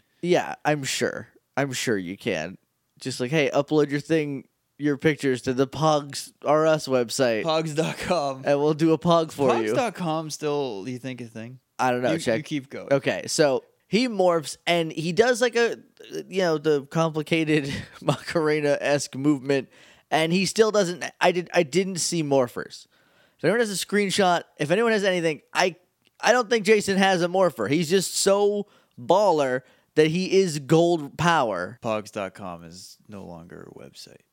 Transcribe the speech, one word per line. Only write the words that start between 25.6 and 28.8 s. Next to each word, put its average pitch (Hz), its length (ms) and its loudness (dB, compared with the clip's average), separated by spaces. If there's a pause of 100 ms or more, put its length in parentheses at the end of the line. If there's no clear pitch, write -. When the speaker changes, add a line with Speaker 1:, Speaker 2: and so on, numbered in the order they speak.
Speaker 1:
I 190 140 2
don't 240 160 2
think 226 160 2
Jason 202 320 4
has 190 240 4
a 175 80 2
morpher. 175 400 0
He's 170 200 0
just 185 260 0
so 202 520 2 (320)